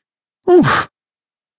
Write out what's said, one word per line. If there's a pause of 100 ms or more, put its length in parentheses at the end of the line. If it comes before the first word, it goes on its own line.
(500)
"Oof!" (680)